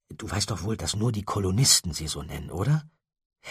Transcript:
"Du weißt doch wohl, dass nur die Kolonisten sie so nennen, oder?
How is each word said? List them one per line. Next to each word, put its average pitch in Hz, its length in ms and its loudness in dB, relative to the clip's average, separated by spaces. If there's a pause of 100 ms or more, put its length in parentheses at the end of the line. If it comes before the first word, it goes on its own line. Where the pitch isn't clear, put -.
"Du - 200 -12
weißt 92 220 -2
doch 80 120 -4
wohl, 110 120 -2
dass 90 220 -4
nur 113 160 2
die 104 100 -2
Kolonisten 95 720 4
sie 76 140 -6
so 73 160 -6
nennen, 73 280 -8
oder? 131 380 2 (600)